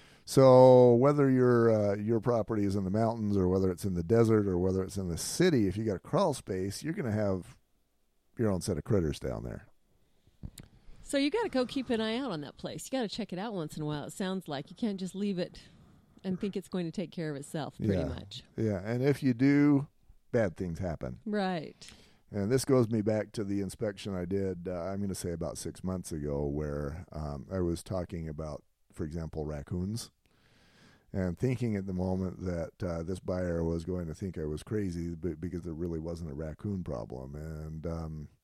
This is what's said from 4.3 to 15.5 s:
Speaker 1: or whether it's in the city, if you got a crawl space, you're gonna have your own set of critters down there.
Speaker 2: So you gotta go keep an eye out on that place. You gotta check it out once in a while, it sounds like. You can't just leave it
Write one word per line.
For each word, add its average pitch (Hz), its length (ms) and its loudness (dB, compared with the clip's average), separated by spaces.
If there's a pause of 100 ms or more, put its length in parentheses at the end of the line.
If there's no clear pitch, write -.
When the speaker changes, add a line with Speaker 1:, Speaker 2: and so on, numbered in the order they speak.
Speaker 1:
or 90 100 0
whether 92 260 2
it's - 140 -8
in 92 120 -4
the 82 80 -4
city, 151 500 2
if 92 80 0
you 110 80 -4
got 107 120 0
a - 40 -6
crawl 156 340 0
space, 98 480 -6
you're 156 120 -6
gonna 160 180 -4
have 101 460 -2 (800)
your 113 120 2
own 92 120 0
set 87 160 -2
of 73 80 -8
critters 82 340 2
down 60 240 -6
there. 57 220 -10 (1400)
Speaker 2:
So - 140 -2
you 277 120 2
gotta 427 200 0
go 254 160 0
keep 254 240 -6
an 226 100 0
eye 220 180 -2
out 262 140 -4
on 156 100 -6
that - 160 -12
place. 151 320 -10
You 262 80 -4
gotta 226 120 -2
check - 240 -8
it 175 60 -6
out 214 140 -8
once 160 220 -6
in 156 80 -6
a - 20 -4
while, 151 200 -4
it - 80 -12
sounds 190 340 -4
like. 147 220 -8
You 175 60 -20
can't 202 240 -4
just 185 160 -8
leave 196 240 -2
it - 200 -6 (640)